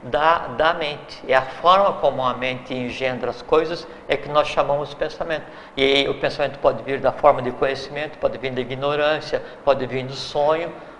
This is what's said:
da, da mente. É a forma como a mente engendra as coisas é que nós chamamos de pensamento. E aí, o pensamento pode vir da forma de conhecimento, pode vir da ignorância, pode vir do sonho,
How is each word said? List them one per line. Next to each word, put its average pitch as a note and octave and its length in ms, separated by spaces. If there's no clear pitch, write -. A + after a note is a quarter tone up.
da, D3+ 460
da D3+ 240
mente. D3 540
É C3 80
a C3 60
forma F#3 520
como C#3 300
a B2+ 100
mente B2+ 400
engendra B2 560
as - 120
coisas E3 460
é D3 100
que - 120
nós D3 180
chamamos D3 420
de - 60
pensamento. D#3 480
E C3+ 80
aí, C#3 260
o G3 100
pensamento C#3 400
pode - 240
vir C3+ 160
da B2+ 120
forma C#3 300
de B2 100
conhecimento, C#3+ 680
pode B2 180
vir C3 140
da B2+ 100
ignorância, C#3+ 800
pode C3 240
vir B2+ 180
do C3 80
sonho, D#3+ 580